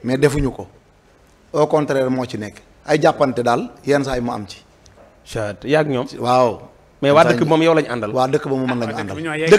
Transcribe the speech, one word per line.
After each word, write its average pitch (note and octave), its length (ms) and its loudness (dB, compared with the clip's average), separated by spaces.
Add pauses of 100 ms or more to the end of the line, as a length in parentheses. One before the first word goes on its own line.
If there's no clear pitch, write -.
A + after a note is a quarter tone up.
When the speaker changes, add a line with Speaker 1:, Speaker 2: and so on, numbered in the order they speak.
Speaker 1:
Mais B2+ 140 -2
defuñu C#3 340 2
ko. F#2 140 -14 (880)
Au D3+ 140 2
contraire C#3+ 420 0
moo B2+ 160 -2
ci A#2+ 140 -12
nekk. G#2 160 -12 (320)
Ay D3+ 120 2
jàppante D3 440 0
daal A#2+ 260 0 (160)
yenn C#3 180 2
saa C3 120 -4
yi B2 60 -4
mu A#2+ 100 -6
am G#2+ 160 -10
ci. - 100 -18 (680)
Speaker 2:
Chat, G#2 420 -8
yaa D3 160 2
ak D3+ 60 -2
ñoom. B2+ 200 -2 (100)
Speaker 1:
Waaw. A#2+ 440 2 (380)
Speaker 2:
Mais C#3 120 2
waa D3+ 100 6
Speaker 1:
Yenn - 80 6
saa - 40 4
Speaker 2:
dëkk A#2+ 60 0
Speaker 1:
yi - 60 2
Speaker 2:
bi D3+ 40 -4
moom D#3+ 120 2
yow E3 140 4
lañ D3 160 0
àndal. A2 200 -6
Speaker 1:
Waa B2+ 160 0
dëkk C#3 200 -2
ba C3+ 80 -2
moom C3 120 -4
man B2 140 -2
Speaker 3:
Ah, A2+ 60 -4
Speaker 1:
lañu - 20 -6
Speaker 3:
waa A2 80 -8
dëkk A#2 40 -8
Speaker 1:
àndal. G2 160 -8
Speaker 3:
bi D#3 40 -10
ñoo D#3+ 120 -6
yeggal. D#3+ 260 0